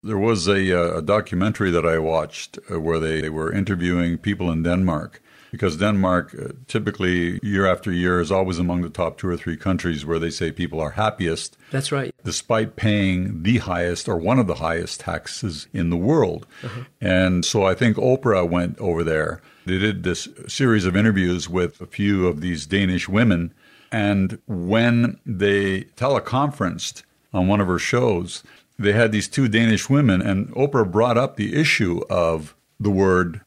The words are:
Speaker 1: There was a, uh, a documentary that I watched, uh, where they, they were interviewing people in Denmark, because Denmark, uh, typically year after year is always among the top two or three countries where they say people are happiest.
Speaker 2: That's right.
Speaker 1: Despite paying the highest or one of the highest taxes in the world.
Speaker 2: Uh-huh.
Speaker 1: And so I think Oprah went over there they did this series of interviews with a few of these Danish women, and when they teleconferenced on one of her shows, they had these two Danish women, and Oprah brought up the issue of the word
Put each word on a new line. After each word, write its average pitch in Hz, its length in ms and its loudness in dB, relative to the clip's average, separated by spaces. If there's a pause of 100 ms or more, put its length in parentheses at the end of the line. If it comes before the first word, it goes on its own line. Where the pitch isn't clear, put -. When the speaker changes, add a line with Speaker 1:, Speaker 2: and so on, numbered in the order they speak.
Speaker 1:
There 107 140 -2
was 98 300 2
a, 98 240 2
uh, 85 280 2
a - 20 -6
documentary 98 680 0
that 85 140 2
I 82 120 2
watched, 80 600 -4 (140)
uh, 85 80 -4
where 80 220 0
they, 80 180 -2
they 78 100 -4
were 78 220 -4
interviewing 90 680 0
people 95 340 -2
in 80 120 -2
Denmark, 87 580 0 (300)
because 82 260 -2
Denmark, 92 600 0
uh, - 120 -10 (180)
typically 92 760 -2
year 98 240 0
after 92 260 0
year 90 280 2
is 80 120 -2
always 95 280 0
among 87 220 0
the 82 80 -4
top 82 280 -4
two 98 120 -6
or 87 80 -2
three 85 180 -6
countries 85 500 -2
where 82 140 -2
they 85 100 -2
say 80 220 -4
people 80 300 -6
are 73 100 -4
happiest. 95 640 -4 (160)
Speaker 2:
That's 135 220 -4
right. 139 200 -4 (120)
Speaker 1:
Despite 110 500 -2
paying 98 680 0
the 110 160 4
highest 87 500 -4
or 92 80 -2
one 101 200 0
of 113 100 2
the 82 80 -2
highest 82 440 -4
taxes 82 760 -8
in 87 180 0
the 87 60 0
world. 98 480 0 (160)
Speaker 2:
Uh-huh. 117 200 -12 (180)
Speaker 1:
And 92 460 2
so 104 180 2
I 95 100 4
think 113 220 2
Oprah 117 520 2
went 87 320 -2
over 85 240 0
there 80 380 -2 (240)
they 92 140 -2
did 98 240 -2
this 87 240 -2 (200)
series 110 380 2
of 92 100 2
interviews 92 540 2
with 87 320 -2
a 90 60 -14
few 101 400 0
of 78 140 -2
these 80 240 -6
Danish 92 440 0
women, 95 440 2 (380)
and 101 560 0
when 113 800 0
they 98 600 0 (100)
teleconferenced 127 1080 -2 (300)
on 92 140 2
one 104 140 2
of 95 60 2
her 87 120 0
shows, 104 640 -2 (340)
they 101 160 2
had 110 180 4
these 104 160 -2
two 135 200 0
Danish 113 420 2
women, 131 320 4
and 98 320 -2
Oprah 135 360 2
brought 113 280 2
up 135 180 0
the 104 200 -4
issue 110 540 0
of 82 460 0 (240)
the 101 120 0
word 92 560 2